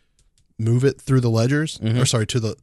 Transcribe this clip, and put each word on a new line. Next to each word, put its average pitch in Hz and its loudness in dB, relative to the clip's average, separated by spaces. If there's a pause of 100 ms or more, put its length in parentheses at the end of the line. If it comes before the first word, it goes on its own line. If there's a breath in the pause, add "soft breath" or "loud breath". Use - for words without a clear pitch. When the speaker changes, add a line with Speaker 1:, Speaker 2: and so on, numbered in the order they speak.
(580 soft breath)
Speaker 1:
move 117 0
it - 2
through 131 2
the 120 0
ledgers, 131 0
Speaker 2:
Mm-hmm. 110 -2
Speaker 1:
or 131 2
sorry, 110 0
to - -2
the, 110 -6